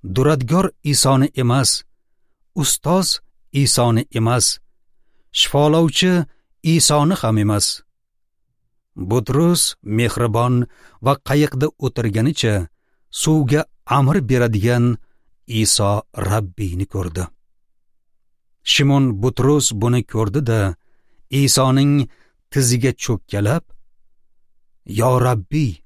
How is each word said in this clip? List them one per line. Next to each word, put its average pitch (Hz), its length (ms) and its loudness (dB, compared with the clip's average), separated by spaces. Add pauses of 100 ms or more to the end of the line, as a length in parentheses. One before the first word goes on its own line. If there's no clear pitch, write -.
Duradgor 131 600 0 (140)
Isoni 135 520 2
emas, 127 380 0 (840)
ustoz 170 640 -2 (340)
Isoni 120 540 2
emas, 117 380 0 (880)
shifolovchi 160 800 2 (520)
Isoni 160 500 2
ham 110 240 -2
emas. 104 280 0 (1300)
Butrus 127 840 0
mehribon 117 760 -2 (480)
va 135 140 0
qayiqda 143 580 0
o'tirganicha 113 800 -2 (580)
suvga 151 480 0 (240)
amr 143 360 2
beradigan 120 640 0 (640)
Iso 107 440 0 (240)
Rabbiyni 95 680 -4
ko'rdi. 90 380 -8 (1400)
Shimon 139 460 2
Butrus 127 600 0
buni 120 320 0
ko'rdi-da, 110 560 -2 (720)
Isoning 135 640 2 (580)
tiziga 123 400 0
cho'kkalab, 104 720 -4 (1200)
"Yo 117 320 0
Rabbiy 123 540 0 (140)